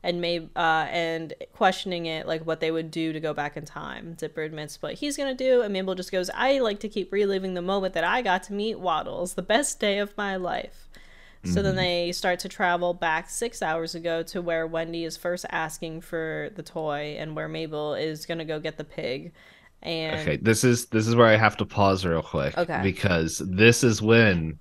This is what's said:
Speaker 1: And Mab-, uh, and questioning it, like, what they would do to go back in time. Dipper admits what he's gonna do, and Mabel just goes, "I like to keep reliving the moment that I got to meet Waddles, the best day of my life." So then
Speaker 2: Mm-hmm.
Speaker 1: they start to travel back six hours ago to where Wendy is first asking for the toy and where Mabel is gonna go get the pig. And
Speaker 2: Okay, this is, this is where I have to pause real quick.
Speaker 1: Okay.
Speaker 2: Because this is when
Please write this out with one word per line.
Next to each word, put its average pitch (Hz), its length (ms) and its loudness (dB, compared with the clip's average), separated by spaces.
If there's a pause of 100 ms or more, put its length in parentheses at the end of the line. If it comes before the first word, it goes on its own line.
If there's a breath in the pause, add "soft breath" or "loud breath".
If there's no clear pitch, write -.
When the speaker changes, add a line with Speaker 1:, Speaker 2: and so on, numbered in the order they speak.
Speaker 1:
And 175 180 -2
Mab-, 170 340 -4
uh, 160 360 2
and 165 420 -4 (200)
questioning 185 520 0
it, 160 220 -6
like, 160 180 -4
what 160 140 -2
they 160 100 0
would 160 220 -4
do 160 200 -2
to 156 80 -6
go 151 140 -4
back 147 240 -6
in 151 80 -10
time. 156 500 -12
Dipper 156 280 -8
admits 151 400 -10
what 151 120 -6
he's 294 220 -4
gonna 269 160 -2
do, 254 280 4
and 208 120 0
Mabel 190 220 -2
just 180 160 -8
goes, 180 240 0
"I 269 240 2
like 208 220 0
to 214 80 -6
keep 196 220 -4
reliving 196 440 0
the 175 80 -4
moment 190 320 0
that 165 80 2
I 214 180 2
got 190 220 2
to 202 100 -10
meet 208 260 -4
Waddles, 170 540 -2
the 190 80 -4
best 233 380 0
day 202 180 2
of 202 200 -4
my 202 180 -2
life." - 520 -6 (560 soft breath)
So 180 180 2
then 190 140 2
Speaker 2:
Mm-hmm. - 20 -
Speaker 1:
they 175 340 0
start 180 280 0
to 185 100 -8
travel 175 460 2
back 165 340 0
six - 320 -6
hours 165 340 -2
ago 165 280 -2
to 175 180 -6
where 165 260 -2
Wendy 165 380 -4
is 156 100 -8
first 180 360 -4
asking 160 500 -6
for 160 540 -6
the 156 80 -12
toy 147 560 -6
and 151 160 -8
where 156 120 -6
Mabel 156 480 -6
is 156 320 -4
gonna 165 180 -6
go 156 140 -6
get 151 180 -8
the 156 60 -10
pig. 147 480 -8 (520 soft breath)
And 160 380 -4
Speaker 2:
Okay, 78 160 -2
this 110 260 4
is, 120 240 4
this 110 200 0
is 117 80 2
where 117 120 10
I 110 80 10
have 107 220 6
to 101 80 -2
pause 98 380 4
real 82 200 0
quick. 71 340 -4
Speaker 1:
Okay. 170 240 -2
Speaker 2:
Because 90 640 0
this 104 380 8
is 110 180 4
when 101 600 6